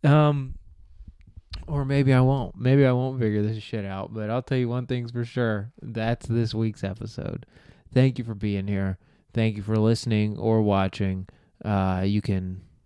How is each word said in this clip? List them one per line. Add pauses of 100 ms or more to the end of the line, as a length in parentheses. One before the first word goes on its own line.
Um, (1120)
or
maybe
I
won't.
Maybe
I
won't
figure
this
shit
out,
but
I'll
tell
you
one
thing's
for
sure. (100)
That's
this
week's
episode. (460)
Thank
you
for
being
here. (380)
Thank
you
for
listening
or
watching. (380)
Uh,
you
can (240)